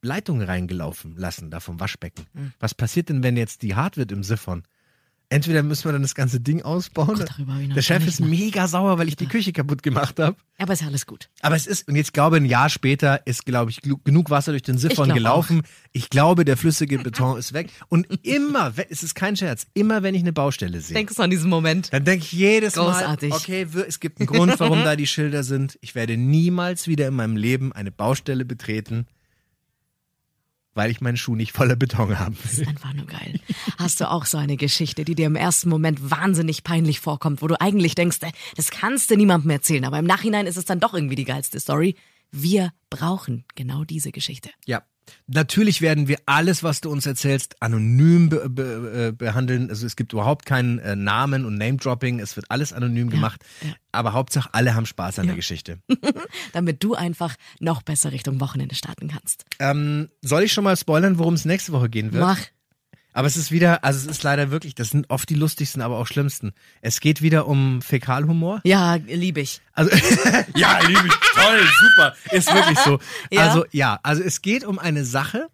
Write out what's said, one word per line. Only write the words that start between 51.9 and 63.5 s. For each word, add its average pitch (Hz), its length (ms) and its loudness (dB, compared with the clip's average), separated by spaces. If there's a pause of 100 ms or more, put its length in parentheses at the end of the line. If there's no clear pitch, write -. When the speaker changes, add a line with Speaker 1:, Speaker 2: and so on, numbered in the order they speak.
Speaker 1:
Es 104 160 -10
wird - 160 -12
alles 139 220 -4
anonym 120 380 -2
Speaker 2:
Ja, - 40 -4
Speaker 1:
gemacht. 110 300 -2 (180)
Speaker 2:
ja. 156 60 -8 (240)
Speaker 1:
Aber 113 220 -2
Hauptsache, 131 380 -2
alle 113 220 2
haben 113 100 0
Spaß 95 360 -8
an 92 60 0
Speaker 2:
Ja. - 20 2
Speaker 1:
der 90 80 -2
Geschichte. 85 500 -10
Speaker 2:
<laughs> 269 680 -4
Damit 170 300 -4
du 220 140 -2
einfach 170 400 -6 (240)
noch 156 220 -2
besser 143 280 -4
Richtung 135 300 -4
Wochenende 135 340 -6
starten - 320 -10
kannst. - 380 -10 (160)
Speaker 1:
Ähm, 147 480 0 (140)
soll 143 200 2
ich 214 100 2
schon 208 120 0
mal 190 120 4
spoilern, 170 420 2
worum 170 160 2
es 156 100 -2
nächste 175 260 -2
Woche 127 180 2
gehen 110 240 -4
wird? - 120 4
Speaker 2:
Mach. 185 160 2 (720)
Speaker 1:
Aber 131 160 0
es 143 100 0
ist 143 120 -4